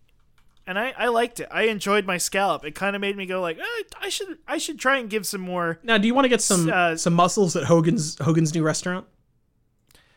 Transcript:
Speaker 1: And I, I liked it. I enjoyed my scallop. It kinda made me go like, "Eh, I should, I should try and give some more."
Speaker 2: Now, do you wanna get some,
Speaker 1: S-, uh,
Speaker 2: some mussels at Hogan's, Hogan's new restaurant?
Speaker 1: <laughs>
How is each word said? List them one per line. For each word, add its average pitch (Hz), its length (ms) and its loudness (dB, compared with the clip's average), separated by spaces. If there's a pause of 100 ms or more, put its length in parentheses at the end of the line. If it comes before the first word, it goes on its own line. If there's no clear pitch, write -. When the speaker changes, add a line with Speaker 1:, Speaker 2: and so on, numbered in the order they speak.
(640)
Speaker 1:
And 190 140 -6
I, 247 180 -6
I 226 120 0
liked 233 300 0
it. 156 120 -10
I 175 140 0
enjoyed 208 420 0
my 185 100 -2
scallop. 185 480 0
It 151 80 -10
kinda 196 240 -4
made 202 180 -4
me 196 120 -8
go 185 120 -4
like, 170 200 -4
"Eh, 440 240 -8 (180)
I 403 80 -6
should, 370 380 -8
I 294 100 -4
should 320 220 -8
try 269 180 2
and 226 140 -6
give 208 160 -4
some 196 140 -6
more." 175 420 -4
Speaker 2:
Now, 226 160 4
do 202 80 4
you 233 80 2
wanna 269 120 6
get 233 140 2
some, 175 280 2
Speaker 1:
S-, 165 40 2
uh, 175 240 2
Speaker 2:
some 165 160 2
mussels 175 420 4
at 156 100 -2
Hogan's, 160 540 2
Hogan's 160 360 2
new 165 80 0
restaurant? 180 480 -2
Speaker 1:
<laughs> - 40 -20 (1000)